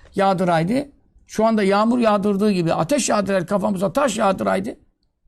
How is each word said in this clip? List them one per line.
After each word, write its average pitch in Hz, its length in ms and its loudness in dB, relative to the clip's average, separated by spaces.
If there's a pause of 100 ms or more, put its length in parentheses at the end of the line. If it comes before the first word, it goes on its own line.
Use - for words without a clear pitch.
(160)
yağdıraydı. 190 720 0 (380)
Şu - 180 0
anda 220 180 2
yağmur 220 360 2
yağdırdığı 208 520 2
gibi 170 220 0
ateş 202 360 -2
yağdırır, 196 380 0
kafamıza 196 460 -2
taş 269 240 -2
yağdıraydı. 196 600 -2 (500)